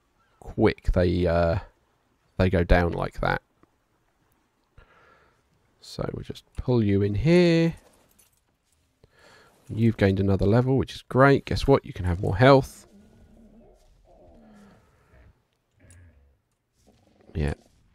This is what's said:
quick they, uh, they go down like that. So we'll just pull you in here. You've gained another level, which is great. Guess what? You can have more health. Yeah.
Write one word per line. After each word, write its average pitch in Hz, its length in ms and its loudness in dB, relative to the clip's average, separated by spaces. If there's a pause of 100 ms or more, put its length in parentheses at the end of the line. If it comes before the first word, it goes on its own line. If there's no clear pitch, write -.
(380)
quick - 540 -2
they, 90 340 0
uh, 85 320 0 (800)
they 92 140 0
go 90 120 0
down 87 300 0
like 50 280 -8
that. 50 220 -4 (2500)
So - 320 -14
we'll - 100 -12
just - 220 -18 (120)
pull 123 260 -2
you 101 200 0
in 101 140 -4
here. 165 580 2 (1900)
You've 110 280 0
gained 98 240 2
another 95 260 0
level, 123 300 0
which - 180 -4
is - 80 -18
great. 135 420 2
Guess - 220 -6
what? - 180 2
You - 80 -16
can 90 120 -10
have 87 160 -4
more 98 160 -4
health. 135 500 4 (4000)
Yeah. - 200 -4 (400)